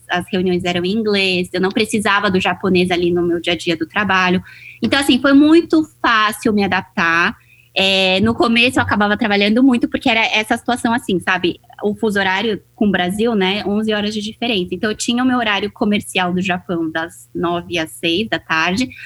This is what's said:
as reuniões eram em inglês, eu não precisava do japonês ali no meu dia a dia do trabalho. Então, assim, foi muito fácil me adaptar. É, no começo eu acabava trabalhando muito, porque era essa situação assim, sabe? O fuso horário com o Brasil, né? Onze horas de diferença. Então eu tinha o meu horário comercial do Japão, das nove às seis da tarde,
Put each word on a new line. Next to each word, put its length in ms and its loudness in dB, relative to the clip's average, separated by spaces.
as 200 -2
reuniões 360 0
eram 180 -2
em 80 -2
inglês, 640 0
eu 80 -2
não 80 0
precisava 600 0
do 120 0
japonês 500 0
ali 200 0
no 100 0
meu 180 0
dia 140 -2
a 20 0
dia 220 -4
do 100 -6
trabalho. 560 0
Então, 160 2
assim, 220 2
foi 100 4
muito 560 4
fácil 500 0
me 140 2
adaptar. 720 0
É, 440 2
no 160 2
começo 420 2
eu 60 2
acabava 340 2
trabalhando 460 2
muito, 240 4
porque 200 -4
era 120 2
essa 360 0
situação 380 -2
assim, 260 -2
sabe? 400 -2
O 120 -2
fuso 240 -2
horário 420 -2
com 100 0
o 60 4
Brasil, 420 0
né? 320 0
Onze 260 -2
horas 220 -2
de 80 -4
diferença. 540 -4
Então 160 -2
eu 40 -4
tinha 280 -2
o 20 0
meu 140 2
horário 320 -2
comercial 600 -2
do 80 -2
Japão, 520 -4
das 420 -8
nove 460 -4
às 140 -4
seis 360 -2
da 80 -2
tarde, 500 -2